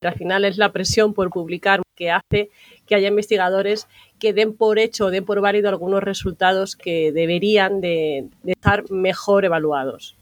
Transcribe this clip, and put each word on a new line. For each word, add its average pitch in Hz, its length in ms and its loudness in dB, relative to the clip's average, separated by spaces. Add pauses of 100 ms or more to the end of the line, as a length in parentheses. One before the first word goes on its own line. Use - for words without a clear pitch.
Al 175 140 -2
final 190 300 -2
es 190 120 -2
la 202 140 2
presión 208 420 0
por 190 160 0
publicar 180 520 -2 (140)
que 175 160 -4
hace 208 380 0 (360)
que 214 100 2
haya 196 140 4
investigadores 202 800 0 (320)
que 214 140 0
den 214 220 2
por 214 240 2
hecho, 220 300 0
den 190 160 -2
por 202 160 -2
válido 202 280 2
algunos 190 320 -2
resultados 190 760 -2
que 165 360 -2
deberían 190 680 2
de, 156 480 -2 (140)
de 185 100 -4
estar 202 360 0
mejor 190 560 0
evaluados. 151 760 -4